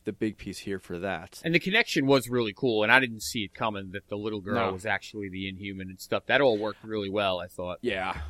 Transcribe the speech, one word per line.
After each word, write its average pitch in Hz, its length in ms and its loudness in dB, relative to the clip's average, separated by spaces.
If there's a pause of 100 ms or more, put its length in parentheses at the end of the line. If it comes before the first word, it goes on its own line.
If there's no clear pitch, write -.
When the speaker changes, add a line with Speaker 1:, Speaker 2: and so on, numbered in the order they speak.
Speaker 1:
the 104 100 -4
big 110 240 -2
piece 95 220 -10
here 98 180 -6
for 87 220 -8
that. 92 440 -6
Speaker 2:
And 165 120 0
the 170 40 6
connection 190 460 2
was 135 240 4
really 117 260 0
cool, 110 280 2
and 110 80 6
I 127 80 10
didn't 113 240 0
see - 200 -4
it 95 120 -10
coming 101 380 -4
that 98 140 -10
the 104 100 -4
little 107 220 -4
girl 104 280 0
Speaker 1:
No. 98 60 -2
Speaker 2:
was 92 120 -10
actually 101 440 -4
the 95 200 -6
Inhuman 95 400 -8
and 92 100 -16
stuff. - 280 -2
That 127 120 4
all 131 160 6
worked 104 280 -4
really 107 260 -4
well, 98 300 2
I 87 80 -6
thought. 90 340 -6
Speaker 1:
Yeah, 95 340 -2 (140)